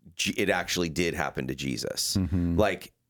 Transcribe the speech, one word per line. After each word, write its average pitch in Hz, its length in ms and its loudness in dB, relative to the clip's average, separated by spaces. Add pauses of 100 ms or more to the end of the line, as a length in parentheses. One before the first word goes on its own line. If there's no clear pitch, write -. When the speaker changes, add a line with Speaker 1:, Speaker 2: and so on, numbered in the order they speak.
(160)
Speaker 1:
J-, - 220 -2
it 98 120 2
actually 87 400 0
did 82 240 0
happen 69 340 -4
to 65 80 -2
Jesus." - 640 -2
Speaker 2:
Mm-hmm. 87 420 2
Speaker 1:
Like, 98 320 0 (180)